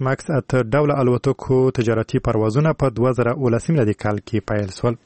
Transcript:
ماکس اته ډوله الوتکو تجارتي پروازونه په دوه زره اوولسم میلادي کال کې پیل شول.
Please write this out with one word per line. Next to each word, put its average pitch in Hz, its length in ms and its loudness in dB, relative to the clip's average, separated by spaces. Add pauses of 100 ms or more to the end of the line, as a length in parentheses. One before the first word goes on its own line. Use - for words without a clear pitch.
ماکس 131 280 -4
اته 135 320 0
ډوله 143 360 0
الوتکو 127 600 0 (140)
تجارتي 113 480 0
پروازونه 113 540 0
په 139 160 0
دوه 117 220 0
زره 120 220 0
اوولسم 131 400 0
میلادي 110 200 2
کال 104 240 -2
کې - 300 -6
پیل 104 260 -4
شول. 120 220 -2 (100)